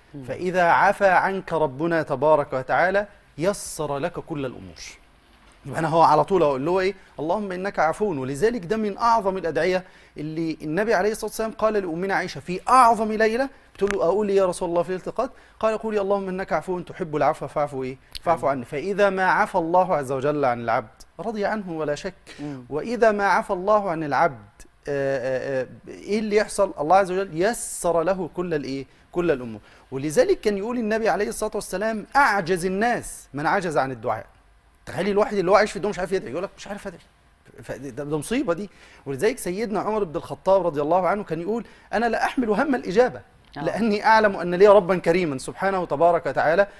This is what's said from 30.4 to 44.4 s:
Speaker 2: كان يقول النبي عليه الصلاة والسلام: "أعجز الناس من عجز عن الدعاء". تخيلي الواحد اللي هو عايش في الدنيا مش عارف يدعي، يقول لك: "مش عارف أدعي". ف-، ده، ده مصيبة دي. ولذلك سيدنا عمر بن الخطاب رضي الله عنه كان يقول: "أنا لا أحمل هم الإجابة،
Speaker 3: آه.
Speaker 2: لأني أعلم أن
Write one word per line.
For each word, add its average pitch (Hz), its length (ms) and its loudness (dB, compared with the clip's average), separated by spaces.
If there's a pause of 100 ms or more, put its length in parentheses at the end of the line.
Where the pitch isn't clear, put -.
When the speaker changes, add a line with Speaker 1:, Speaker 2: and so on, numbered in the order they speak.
Speaker 2:
كان 208 160 0
يقول 226 200 -6
النبي 220 320 0
عليه 190 200 0
الصلاة 214 260 -6
والسلام: 208 500 -6 (100)
"أعجز 202 500 2
الناس 190 680 -4
من 143 120 -4
عجز 165 320 0
عن 131 140 0
الدعاء". 113 340 -6 (600)
تخيلي 175 260 -4
الواحد 202 260 0
اللي 180 140 0
هو 208 40 6
عايش 208 160 4
في - 60 -10
الدنيا 185 120 -4
مش 190 100 -6
عارف 185 120 -6
يدعي، 185 200 -4
يقول 165 120 -6
لك: 196 140 -6
"مش - 100 -16
عارف 202 200 -12
أدعي". 170 120 -14 (640)
ف-، - 80 -10
ده، 131 320 -10
ده 147 140 -4
مصيبة 220 360 -2
دي. 196 160 -8 (360)
ولذلك 160 320 0
سيدنا 196 420 -4
عمر 208 240 -2
بن 156 120 -4
الخطاب 175 500 0
رضي 147 160 -2
الله 170 260 2
عنه 202 160 -2
كان 165 180 -6
يقول: 208 240 -4 (280)
"أنا 220 160 0
لا 220 160 0
أحمل 247 240 0
هم 254 260 0
الإجابة، 185 460 0 (360)
Speaker 3:
آه. 143 60 -8
Speaker 2:
لأني 208 420 0
أعلم 214 300 6
أن 175 200 -2